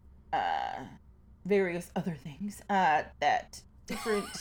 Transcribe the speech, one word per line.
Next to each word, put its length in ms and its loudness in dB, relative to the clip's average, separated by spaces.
uh, 500 0
various 500 2
other 180 -2
things, 540 -10
uh, 360 4
that 420 0
different 340 -2